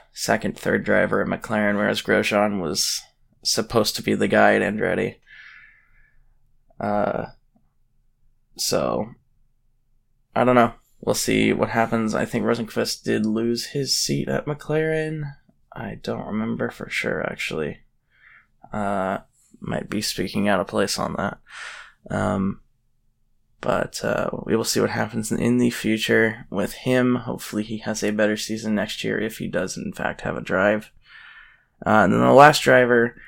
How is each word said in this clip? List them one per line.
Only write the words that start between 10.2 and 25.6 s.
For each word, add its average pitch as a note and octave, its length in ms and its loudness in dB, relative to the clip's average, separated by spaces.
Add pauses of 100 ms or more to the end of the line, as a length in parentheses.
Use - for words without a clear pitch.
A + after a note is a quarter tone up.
I A#2 80 2
don't B2 120 4
know. A#2 180 4 (280)
We'll A2+ 140 0
see A2 380 2
what G#2+ 160 -2
happens. A2+ 460 0
I G#2 100 -2
think A2 200 -2
Rosenqvist A#2 580 -4
did A2+ 220 0
lose A2+ 420 -2
his C3 300 -4
seat C#3+ 320 -2
at C3+ 160 -2
McLaren. D#3 880 -4 (400)
I A2 280 -10
don't A2+ 240 -6
remember A#2 440 -4
for - 200 -12
sure, - 400 -4
actually. D#2 500 -6 (920)
Uh, G2 480 -2 (400)
might - 300 -6
be G#2+ 120 -4
speaking G2+ 460 -2
out G2 120 4
of F#2 80 -2
place G#2 300 -2
on - 200 -4
that. - 200 -4 (720)
Um, G2 520 -2 (960)
but, - 440 -2
uh, - 260 -2 (160)
we G2+ 100 0
will A2+ 80 2
see A#2 160 0
what G#2 100 2
happens A2 420 -4
in, - 80 -2
in A#2+ 180 2
the A#2+ 120 4